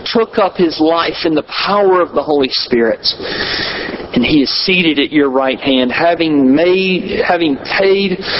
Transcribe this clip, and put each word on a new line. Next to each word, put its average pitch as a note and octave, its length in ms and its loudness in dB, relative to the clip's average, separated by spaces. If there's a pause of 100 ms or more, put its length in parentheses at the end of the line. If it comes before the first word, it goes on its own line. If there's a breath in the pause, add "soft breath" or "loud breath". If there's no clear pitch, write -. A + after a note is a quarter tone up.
(120)
took A3+ 280 0
up F#3+ 180 0
His E3 240 0
life E3 440 0
in D#3+ 100 0
the C#3+ 100 -2
power F#3+ 560 2
of D#3 120 -2
the C#3+ 100 0
Holy C#3+ 260 0
Spirit. A#2 560 0 (1120 loud breath)
And A#2+ 80 2
He C#3+ 160 4
is B2 80 0 (160)
seated F3 320 2
at C#3+ 140 0
your C#3+ 180 2
right C3 300 0
hand, B2+ 320 0
having D#3 640 2
made, F#3 680 0
having E3+ 360 0
paid G3 600 0 (220 loud breath)